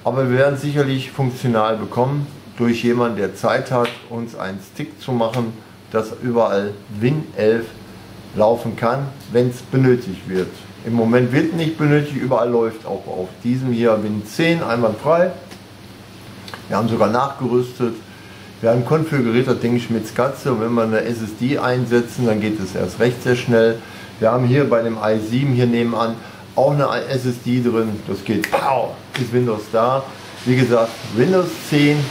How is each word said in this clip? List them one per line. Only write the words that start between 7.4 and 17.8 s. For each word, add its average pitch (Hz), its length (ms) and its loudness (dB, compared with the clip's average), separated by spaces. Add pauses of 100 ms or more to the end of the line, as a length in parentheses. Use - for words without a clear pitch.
laufen 110 400 2
kann, 135 320 0 (240)
wenn's 123 300 2
benötigt 123 680 2
wird. 92 200 -2 (380)
Im 113 80 -4
Moment 120 400 4
wird 160 220 2
nicht 160 220 -2
benötigt, 147 380 2
überall 123 340 0
läuft 113 360 0
auch 92 200 -8
auf 92 220 -8 (160)
diesem 127 300 0
hier 113 280 4
Win 104 240 -4
zehn 165 380 0
einwandfrei. 123 680 2 (1400)
Wir 104 80 0
haben 113 100 0
sogar 107 220 2
nachgerüstet. 123 840 0 (680)